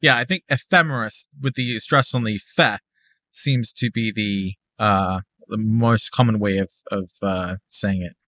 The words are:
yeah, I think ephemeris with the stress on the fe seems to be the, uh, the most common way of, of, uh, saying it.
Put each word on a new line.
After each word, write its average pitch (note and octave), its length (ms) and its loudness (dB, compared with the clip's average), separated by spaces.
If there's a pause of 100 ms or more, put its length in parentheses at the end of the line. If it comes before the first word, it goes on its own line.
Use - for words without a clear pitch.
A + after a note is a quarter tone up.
yeah, C#3 160 6
I B2 80 0
think F3+ 240 -4
ephemeris C#3 760 0 (120)
with C3+ 160 -2
the B2 240 -4
stress C3+ 340 2
on B2 100 0
the G#2+ 140 -2
fe A2 400 0 (540)
seems B2 420 -2
to B2 180 -2
be A2+ 200 -2
the, G2 440 -2 (280)
uh, F#2+ 380 2 (260)
the A2 100 -8
most A2+ 540 2
common A2+ 280 2
way G2+ 180 0
of, F#2+ 140 -2 (200)
of, F#2+ 200 -4 (100)
uh, F#2 340 -2 (140)
saying G2 320 -2
it. F2 140 -8 (120)